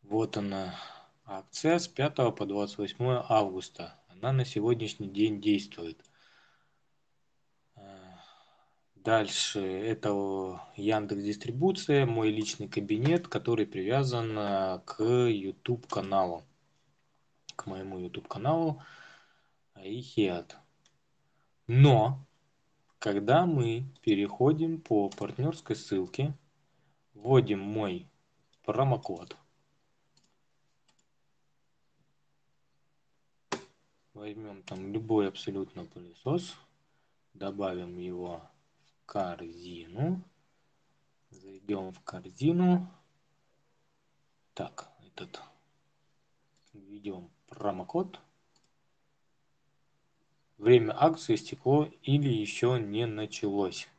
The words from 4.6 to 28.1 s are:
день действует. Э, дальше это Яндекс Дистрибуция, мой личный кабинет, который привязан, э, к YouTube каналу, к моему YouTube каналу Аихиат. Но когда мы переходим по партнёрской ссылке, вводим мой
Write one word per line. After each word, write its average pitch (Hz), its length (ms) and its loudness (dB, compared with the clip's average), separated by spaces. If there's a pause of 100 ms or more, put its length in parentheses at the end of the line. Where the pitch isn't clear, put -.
день 101 320 2
действует. 98 640 -2 (1700)
Э, 98 220 -20 (1000)
дальше 110 680 0
это 98 1000 -2 (160)
Яндекс 101 460 0
Дистрибуция, 135 840 0
мой 113 260 2
личный 107 380 -4
кабинет, 117 600 0
который 110 380 0
привязан, 113 720 -2
э, 95 460 -2
к - 180 -6
YouTube 117 840 0
каналу, 95 580 0 (1160)
к - 60 -12
моему 95 320 -8
YouTube 90 280 -10
каналу 151 560 -2 (920)
Аихиат. 98 840 -4 (1080)
Но 131 600 6 (720)
когда 107 460 4
мы 127 400 2 (160)
переходим 143 800 2
по 101 300 2
партнёрской 127 680 -4
ссылке, 104 580 -4 (800)
вводим 107 480 4
мой 101 480 -4 (560)